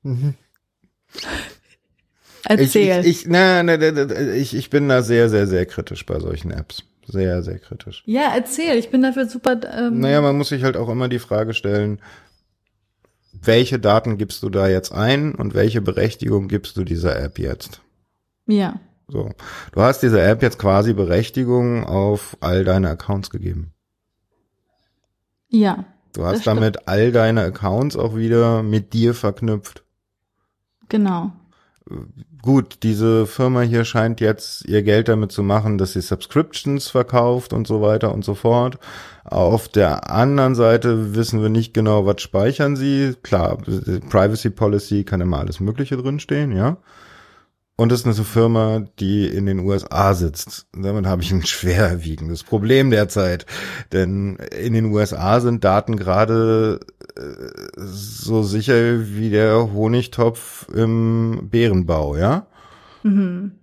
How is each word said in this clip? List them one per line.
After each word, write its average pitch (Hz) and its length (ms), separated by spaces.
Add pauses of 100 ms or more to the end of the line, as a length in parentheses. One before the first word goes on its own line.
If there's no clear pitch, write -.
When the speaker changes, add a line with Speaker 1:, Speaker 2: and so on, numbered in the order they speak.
Speaker 1:
Mhm. 135 300 (2000)
Speaker 2:
Erzähl. 185 580
Speaker 1:
Ich, 170 60
ich, 170 160
ich, - 40
na, 180 360
na, 170 140
na, 156 140
na, 139 420
ich, 127 220
ich - 140
bin 143 200
da 127 120
sehr, 117 280
sehr, 101 180
sehr 92 180
kritisch - 400
bei - 140
solchen 82 320
Apps. - 320 (240)
Sehr, 92 360
sehr 90 160
kritisch. - 460
Speaker 2:
Ja, 254 300
erzähl. 254 420
Ich 226 120
bin 254 120
dafür 262 260
super, 247 320 (120)
ähm, 233 280
Speaker 1:
Naja, 139 220
man 143 160
muss 143 120
sich 131 140
halt 131 140
auch 113 120
immer 123 200
die 123 100
Frage 110 340
stellen, 104 460 (1300)
welche 113 460
Daten 107 380
gibst - 260
du 107 60
da 95 180
jetzt 92 240
ein 139 440
und 104 180
welche 107 280
Berechtigung 101 680
gibst 101 300
du 95 60
dieser 82 360
App 71 200
jetzt? - 420 (640)
Speaker 2:
Ja. 196 340 (280)
Speaker 1:
So. 104 220 (440)
Du 98 80
hast 131 220
dieser 110 240
App 113 140
jetzt 120 180
quasi 101 340
Berechtigung 120 880
auf 101 560
all 90 240
deine 92 260
Accounts 98 400
gegeben. 85 440 (1800)
Speaker 2:
Ja, 208 360 (280)
Speaker 1:
Du 85 100
hast 87 100
Speaker 2:
das 220 80
stimmt. 110 160
Speaker 1:
damit 110 300
all 107 240
deine 113 320
Accounts 101 540
auch 113 180
wieder 113 480
mit 107 300
dir 117 200
verknüpft. 107 680 (1040)
Speaker 2:
Genau. 190 420 (1120)
Speaker 1:
Gut, 131 420
diese 110 440
Firma 127 340
hier 117 240
scheint 117 360
jetzt - 440
ihr 104 180
Geld 107 260
damit 110 220
zu 104 120
machen, 104 340
dass 95 160
sie 90 80
Subscriptions 143 880
verkauft 123 640
und 113 140
so 110 140
weiter 107 320
und 101 100
so 104 120
fort. 120 420 (480)
Auf 92 420
der 90 440
anderen 131 440
Seite 113 600
wissen 113 260
wir 110 80
nicht 113 240
genau, 107 320
was 98 160
speichern 139 540
sie. 135 480
Klar, - 340 (520)
Privacy 104 420
Policy 101 520
kann 90 180
immer 87 180
alles 90 200
Mögliche 127 380
drinstehen, 143 580
ja. 127 220 (1000)
Und 117 140
das 120 100
ist - 40
eine 117 80 (120)
Firma, 110 580 (160)
die 101 260
in 98 220
den 95 140
U 98 120
S 95 160
A 98 240
sitzt. - 600
Damit 98 320
habe 90 160
ich 90 80
ein 87 120
schwerwiegendes 85 1000
Problem 123 480
derzeit. 95 560 (440)
Denn 95 440
in - 380
den 110 180
U 104 80
S 104 140
A 104 260
sind 120 240
Daten 101 320
gerade, 110 840 (360)
äh, - 40 (560)
so 104 640
sicher 117 720
wie 110 160
der 110 420
Honigtopf 117 960
im 113 800
Bärenbau, 87 680
ja? 127 280 (560)
Speaker 2:
Mhm. 196 600